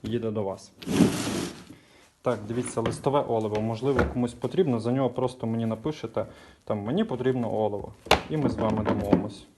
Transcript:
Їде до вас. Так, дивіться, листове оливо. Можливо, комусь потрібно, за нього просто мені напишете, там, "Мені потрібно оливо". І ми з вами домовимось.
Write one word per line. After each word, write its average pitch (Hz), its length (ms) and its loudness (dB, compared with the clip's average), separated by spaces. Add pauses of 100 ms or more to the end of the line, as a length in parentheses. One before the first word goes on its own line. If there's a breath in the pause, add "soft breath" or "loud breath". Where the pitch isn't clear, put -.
Їде 113 280 -2
до 107 120 -2
вас. 95 280 -6 (1500 loud breath)
Так, 120 260 0
дивіться, 120 340 -4
листове 135 460 0
оливо. 107 340 0
Можливо, 120 380 0 (140)
комусь 123 200 0
потрібно, 135 460 2
за 117 120 0
нього 131 180 2
просто 123 380 -2
мені 113 180 0
напишете, 110 600 -4 (380 loud breath)
там, 107 160 -4
"Мені 131 240 0
потрібно 123 500 0
оливо". 104 400 -2 (360)
І 156 80 -2
ми 135 120 2
з - 60 -2
вами 110 280 2
домовимось. 101 600 0 (120)